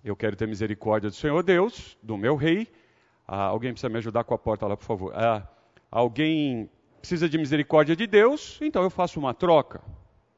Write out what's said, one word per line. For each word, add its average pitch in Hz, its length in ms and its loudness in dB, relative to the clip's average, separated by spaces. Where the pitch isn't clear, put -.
Eu 101 120 -6
quero 104 200 -2
ter 110 120 -4
misericórdia 107 600 -2
do 101 60 -12
Senhor 156 280 0
Deus, 185 580 0
do 110 140 -8
meu 113 200 0
rei. 165 320 0
Ah, 98 180 -2
alguém 113 260 -2
precisa 120 180 -6
me 110 80 -4
ajudar 113 260 -2
com - 120 -2
a - 20 -4
porta 107 300 -4
lá, 101 100 -2
por - 80 -20
favor. 95 300 -6
Ah, 107 320 0
alguém 123 800 0
precisa 175 280 -2
de 151 120 0
misericórdia 151 560 2
de 208 100 -4
Deus, 214 560 2
então 302 220 0
eu 185 80 0
faço 175 280 -4
uma 135 140 -2
troca. 165 480 2